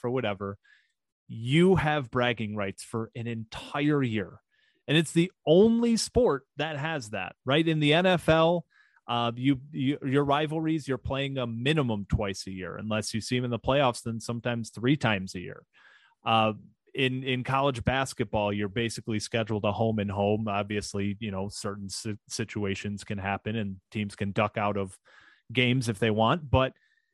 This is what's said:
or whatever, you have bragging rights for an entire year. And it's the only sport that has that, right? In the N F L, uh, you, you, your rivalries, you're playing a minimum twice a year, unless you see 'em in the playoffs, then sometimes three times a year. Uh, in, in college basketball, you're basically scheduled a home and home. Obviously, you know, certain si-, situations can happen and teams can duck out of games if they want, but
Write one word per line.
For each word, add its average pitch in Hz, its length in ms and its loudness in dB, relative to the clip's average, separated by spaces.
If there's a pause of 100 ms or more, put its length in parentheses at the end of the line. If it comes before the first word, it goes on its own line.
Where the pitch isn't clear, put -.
or 120 60 -2
whatever, 101 480 -4 (680)
you 143 500 4
have 151 340 0
bragging 117 460 0
rights 98 260 -4
for 113 340 -6
an 117 100 -8
entire 139 760 -2
year. 110 380 -2 (460)
And 143 120 4
it's 165 140 0
the - 200 2 (140)
only 226 500 6
sport 190 460 2 (160)
that 151 180 -4
has 139 340 -6
that, - 260 -6 (100)
right? 156 200 4
In 160 140 2
the 147 140 6
N 180 100 4
F 180 240 2
L, 165 380 4 (420)
uh, 117 260 -2
you, 127 260 2 (100)
you, 143 340 -2
your 143 200 2
rivalries, 156 640 0
you're 127 120 -2
playing 139 400 -4
a 123 80 -2
minimum 120 600 0
twice 101 380 -2
a 98 40 -10
year, 95 260 -8
unless 107 380 -4
you 107 80 -2
see 123 160 -2
'em 127 60 0
in 123 60 -4
the 117 80 -2
playoffs, 131 440 2
then 113 180 -6
sometimes 117 480 -4
three 127 280 0
times 101 380 -2
a 92 60 -8
year. 95 220 -12 (640)
Uh, 113 260 4 (420)
in, 131 300 0
in 127 180 -2
college 135 400 0
basketball, 117 680 0
you're 104 160 -2
basically 110 500 -4
scheduled 107 460 -2
a 104 80 2
home 110 260 0
and 101 120 -2
home. 104 360 0
Obviously, 101 720 -2
you 107 140 -6
know, 95 160 -4
certain 101 400 -8
si-, 104 280 -6 (120)
situations 101 760 -6
can 104 160 -8
happen 98 380 -4
and 101 200 -4 (140)
teams 104 240 -4
can 101 160 -4
duck 104 260 2
out 104 200 0
of 98 200 -4 (560)
games 123 360 2
if 110 100 -2
they 113 140 4
want, 123 360 2
but 131 240 4 (420)